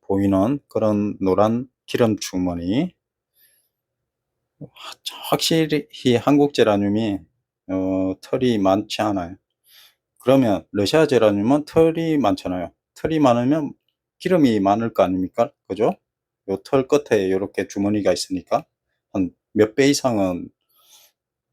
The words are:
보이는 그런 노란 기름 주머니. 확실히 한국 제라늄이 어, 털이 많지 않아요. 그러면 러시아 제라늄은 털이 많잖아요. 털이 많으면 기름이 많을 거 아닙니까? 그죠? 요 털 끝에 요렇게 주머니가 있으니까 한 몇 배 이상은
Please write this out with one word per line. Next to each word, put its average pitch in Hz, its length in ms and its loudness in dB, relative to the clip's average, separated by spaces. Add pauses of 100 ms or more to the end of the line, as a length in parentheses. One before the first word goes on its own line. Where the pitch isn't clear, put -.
보이는 98 560 0 (100)
그런 104 520 -2
노란 104 480 0 (180)
기름 113 320 0
주머니. 92 760 -4 (2250)
확실히 151 560 -2 (340)
한국 143 340 2
제라늄이 104 640 0 (520)
어, 92 520 -2
털이 127 360 -2
많지 104 440 0
않아요. 95 340 -4 (840)
그러면 120 540 2
러시아 104 340 2
제라늄은 113 600 2
털이 165 520 0
많잖아요. 95 540 -2 (220)
털이 156 260 -4
많으면 135 520 2 (460)
기름이 143 420 2
많을 104 340 0
거 101 80 4
아닙니까? 92 500 -2 (160)
그죠? 107 240 -2 (560)
요 95 160 -6
털 135 240 -2
끝에 104 420 0
요렇게 98 380 -4
주머니가 101 440 -2
있으니까 92 540 -6 (460)
한 92 180 -2 (260)
몇 107 180 2
배 139 160 2
이상은 101 600 -2 (1040)